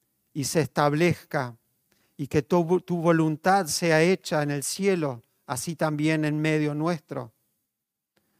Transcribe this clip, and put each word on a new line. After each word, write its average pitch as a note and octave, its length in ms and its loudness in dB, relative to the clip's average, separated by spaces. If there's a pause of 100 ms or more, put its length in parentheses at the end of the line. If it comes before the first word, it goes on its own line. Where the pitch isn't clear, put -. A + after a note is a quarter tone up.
(320)
y C#3+ 120 -6
se E3 160 -2
establezca D3 960 0 (600)
y C#3+ 120 -8
que D3+ 140 0
tu, F3 380 2
tu F3 180 -4
voluntad E3 680 2
sea D#3+ 360 2
hecha F3 420 0
en D3 80 -2
el C#3+ 100 -4
cielo, D#3+ 600 -2 (240)
así C#3 280 -6
también D#3 500 0
en D3+ 160 -2
medio D#3 340 0
nuestro". D3+ 580 -6 (1080)